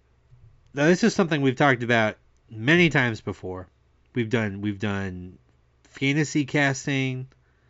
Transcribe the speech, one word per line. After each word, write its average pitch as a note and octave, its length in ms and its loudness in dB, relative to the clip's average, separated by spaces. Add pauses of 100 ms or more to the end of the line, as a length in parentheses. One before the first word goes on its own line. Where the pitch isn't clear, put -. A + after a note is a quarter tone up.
(760)
Now, C#3+ 120 2
this F3+ 180 4
is G#3 100 2
something D#3 280 0
we've C3 140 2
talked C3 260 2
about A2+ 340 2 (340)
many D3+ 400 4
times B2 300 0
before. F#2 480 -10 (460)
We've A2+ 160 -2
done, G#2 320 -2
we've G2+ 160 -4
done G2 600 -6 (460)
fantasy C#3+ 600 -2
casting. C3+ 840 -2 (420)